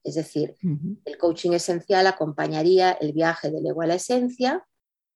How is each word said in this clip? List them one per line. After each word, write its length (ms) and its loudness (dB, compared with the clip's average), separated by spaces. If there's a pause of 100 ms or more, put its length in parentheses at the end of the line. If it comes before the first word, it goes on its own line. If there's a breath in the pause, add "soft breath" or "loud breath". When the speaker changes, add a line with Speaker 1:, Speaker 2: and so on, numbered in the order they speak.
Speaker 1:
Es 120 -6
decir, 460 -4
Speaker 2:
Ujú. 420 -4
Speaker 1:
el 140 -12
coaching 340 0
esencial 540 2
acompañaría 880 2
el 200 -2
viaje 380 0
del 160 -4
ego 160 -2
a 40 0
la 80 2
esencia, 720 -2 (500)